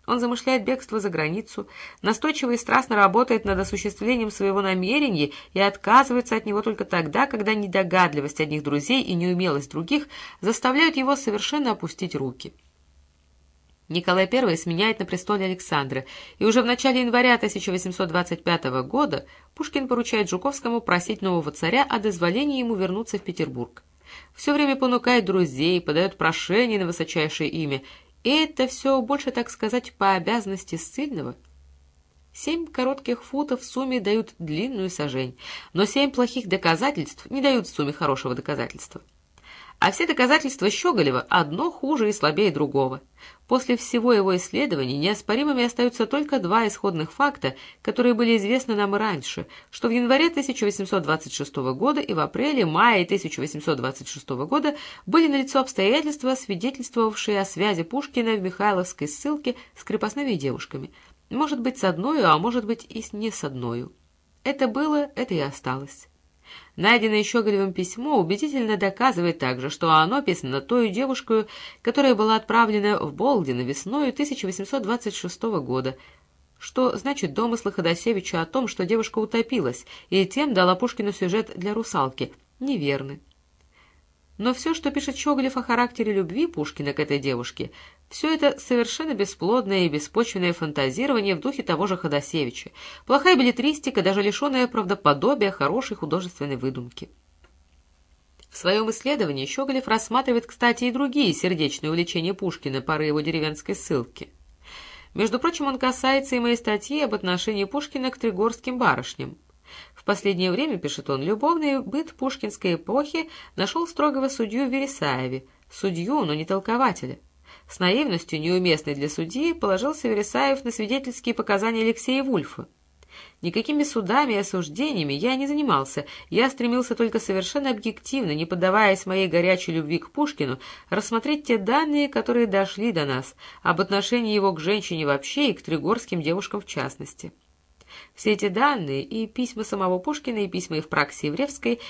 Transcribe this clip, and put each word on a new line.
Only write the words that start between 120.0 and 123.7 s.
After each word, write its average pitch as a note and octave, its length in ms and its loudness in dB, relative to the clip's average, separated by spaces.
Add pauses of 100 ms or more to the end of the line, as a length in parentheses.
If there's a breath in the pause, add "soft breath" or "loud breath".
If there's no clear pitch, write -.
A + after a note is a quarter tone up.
Вересаев B3 560 0
на A#3+ 80 -6
свидетельские A#3+ 640 -4
показания A3 480 0
Алексея A#3 400 0
Вульфа. A#3+ 460 -4 (720 loud breath)
«Никакими A3 400 0